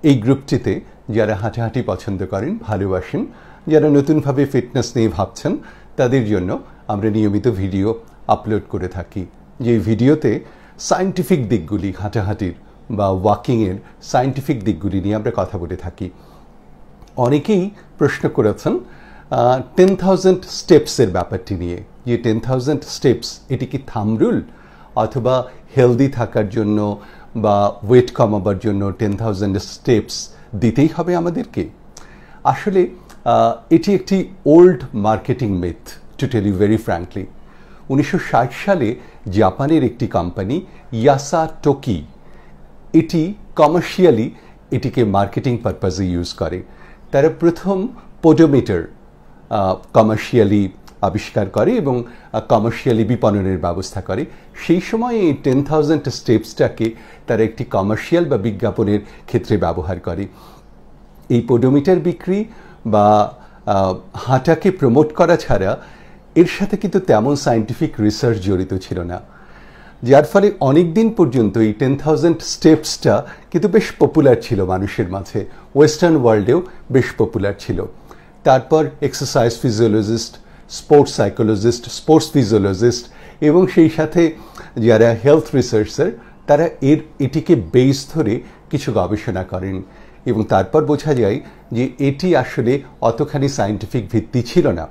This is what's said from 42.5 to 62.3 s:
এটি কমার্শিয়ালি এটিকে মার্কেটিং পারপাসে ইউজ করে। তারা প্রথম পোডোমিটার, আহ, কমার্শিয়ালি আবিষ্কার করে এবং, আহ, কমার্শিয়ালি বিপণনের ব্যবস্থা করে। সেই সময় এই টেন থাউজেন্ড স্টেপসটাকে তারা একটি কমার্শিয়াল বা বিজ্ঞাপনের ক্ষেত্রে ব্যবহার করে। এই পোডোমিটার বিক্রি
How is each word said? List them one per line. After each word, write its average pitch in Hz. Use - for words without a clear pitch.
এটি 165
কমার্শিয়ালি 156
এটিকে 123
মার্কেটিং 107
পারপাসে 95
ইউজ 87
করে। 85
তারা 143
প্রথম 185
পোডোমিটার, 139
আহ, 95
কমার্শিয়ালি 107
আবিষ্কার 101
করে 127
এবং, 139
আহ, 110
কমার্শিয়ালি 113
বিপণনের 101
ব্যবস্থা 87
করে। 98
সেই 180
সময় 233
এই 180
টেন 135
থাউজেন্ড 151
স্টেপসটাকে 113
তারা 110
একটি 113
কমার্শিয়াল 110
বা 135
বিজ্ঞাপনের 104
ক্ষেত্রে -
ব্যবহার 87
করে। 90
এই 120
পোডোমিটার 135
বিক্রি 180